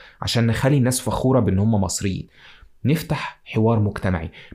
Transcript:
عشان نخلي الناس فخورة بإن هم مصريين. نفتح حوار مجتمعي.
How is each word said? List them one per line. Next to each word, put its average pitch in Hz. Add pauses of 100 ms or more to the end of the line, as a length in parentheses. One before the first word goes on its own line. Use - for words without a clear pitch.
(220)
عشان 117
نخلي 123
الناس 127
فخورة 127
بإن 95
هم 110
مصريين. 95 (580)
نفتح 156
حوار 113
مجتمعي. 92 (240)